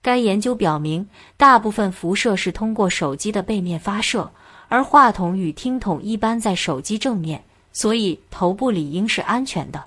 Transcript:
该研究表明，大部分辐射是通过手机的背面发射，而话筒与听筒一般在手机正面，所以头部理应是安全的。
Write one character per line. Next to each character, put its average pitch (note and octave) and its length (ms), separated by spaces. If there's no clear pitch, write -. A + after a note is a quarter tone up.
该 B3 160
研 G#3 200
究 A#3+ 160
表 D#3+ 240
明， D#3 300
大 C4 200
部 G#3+ 120
分 G3+ 200
辐 F3+ 240
射 G3+ 220
是 F3+ 160
通 A3 220
过 G3 160
手 D3 260
机 G#3 160
的 G3 100
背 G3+ 200
面 F3 180
发 G3+ 180
射， G#3+ 320
而 B3+ 160
话 C4 260
筒 F3+ 240
与 F#3 180
听 B3+ 280
筒 - 220
一 G#3+ 120
般 A3+ 240
在 G#3+ 160
手 D#3 240
机 G#3 200
正 A#3+ 200
面， D#3+ 240
所 A3 220
以 G3+ 260
头 F3+ 220
部 B3 180
理 D#3 200
应 F#3+ 180
是 - 140
安 B3+ 240
全 C#3+ 260
的。 D3 140